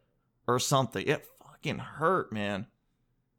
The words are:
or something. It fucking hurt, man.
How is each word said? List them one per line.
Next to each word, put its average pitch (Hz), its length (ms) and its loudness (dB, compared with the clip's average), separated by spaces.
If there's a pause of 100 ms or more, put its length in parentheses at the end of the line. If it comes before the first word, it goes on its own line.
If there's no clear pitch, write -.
(480)
or 120 120 4
something. - 480 0
It - 180 0 (160)
fucking - 380 -8
hurt, 165 540 0
man. 104 340 -2 (720)